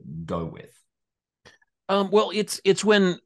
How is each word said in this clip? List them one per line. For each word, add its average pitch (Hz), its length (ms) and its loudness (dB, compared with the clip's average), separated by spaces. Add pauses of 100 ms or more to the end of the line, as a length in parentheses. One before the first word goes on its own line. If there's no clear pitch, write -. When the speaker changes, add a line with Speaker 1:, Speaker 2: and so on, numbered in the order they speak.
(240)
Speaker 1:
go 85 220 -6
with. - 260 -16 (1160)
Speaker 2:
Um, 196 220 0
well, 202 220 2
it's, 208 320 -4
it's 190 200 2
when 202 420 4